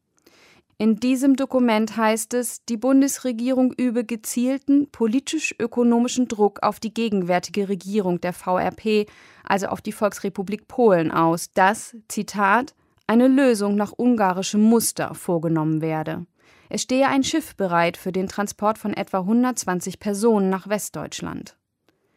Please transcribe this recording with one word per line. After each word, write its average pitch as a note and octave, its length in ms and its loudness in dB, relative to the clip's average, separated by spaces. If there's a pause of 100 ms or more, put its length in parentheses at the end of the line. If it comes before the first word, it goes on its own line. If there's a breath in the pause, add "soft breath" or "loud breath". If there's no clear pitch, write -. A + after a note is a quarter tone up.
(760 soft breath)
In G#3+ 200 2
diesem B3+ 400 2
Dokument A#3+ 600 0
heißt A3 380 0
es, A#3+ 300 -4
die A#3 120 -4
Bundesregierung B3+ 960 2
übe A#3+ 320 -2
gezielten B3+ 840 0
politisch-ökonomischen A#3+ 1400 0
Druck G#3 340 0
auf G#3 180 -2
die G#3+ 120 -8
gegenwärtige F#3+ 760 -2
Regierung F#3+ 520 -2
der F3+ 120 -4
V F#3 260 -4
R F3+ 140 -2
P, G#3+ 340 0 (380 loud breath)
also G3 240 -2
auf F#3 120 -8
die G#3+ 120 -10
Volksrepublik G3+ 760 -6
Polen F#3 460 4
aus, E3 400 0
dass, G3 440 0 (120)
Zitat, G#3 680 0 (320)
„eine A#3+ 220 4
Lösung A#3+ 480 2
nach G#3 160 -2
ungarischem G#3 680 2
Muster G#3+ 520 2
vorgenommen D#3+ 680 0
werde“. D#3+ 460 -6 (420 soft breath)
Es - 140 -6
stehe C4 240 2
ein C4+ 160 2
Schiff D4+ 320 -4
bereit E3+ 420 0
für - 140 -8
den F#3 180 -4
Transport G#3 500 -4
von G3+ 160 -6
etwa F#3+ 300 -4
hundertzwanzig G#3 760 -2
Personen G#3 500 2
nach F#3+ 180 -4
Westdeutschland. - 840 -8 (640 soft breath)